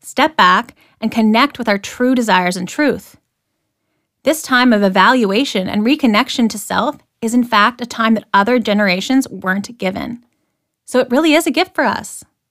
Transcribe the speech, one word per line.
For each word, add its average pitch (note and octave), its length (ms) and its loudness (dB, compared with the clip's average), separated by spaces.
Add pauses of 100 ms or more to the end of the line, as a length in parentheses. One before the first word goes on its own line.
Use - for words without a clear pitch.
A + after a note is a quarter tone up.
step - 340 -2
back, G3 400 2 (260)
and A3 120 -4
connect A3 460 2
with A#3 100 -6
our G3+ 100 0
true B3 360 -2
desires F#3 420 0
and F#3 100 -8
truth. - 500 -4 (1080)
This D#4 180 0
time B3 320 2
of G#3 100 2
evaluation G3+ 840 2
and G#3 140 -2
reconnection A#3+ 640 0
to G#3 100 -8
self G3 380 -4 (240)
is A3+ 140 -4
in B3 100 2
fact A#3 380 0
a A#3 40 -8
time A3+ 280 0
that - 180 -4
other A3 260 4
generations G#3 720 0
weren't G3 480 -6
given. - 480 -8 (600)
So - 140 -2
it B3+ 100 -2
really D4 240 2
is E4 120 2
a E4 40 0
gift F4 240 -2
for C4+ 100 -2
us. - 400 -6 (260)